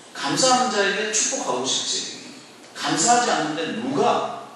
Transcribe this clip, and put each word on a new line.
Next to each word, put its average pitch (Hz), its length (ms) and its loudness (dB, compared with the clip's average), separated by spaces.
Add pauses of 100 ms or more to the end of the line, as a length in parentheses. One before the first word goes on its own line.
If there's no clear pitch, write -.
(120)
감사하는 254 580 2
자에게 208 420 0
축복하고 - 520 -2
싶지, - 540 -4 (560)
감사하지 - 560 2
않는데 160 520 -2
누가 - 720 0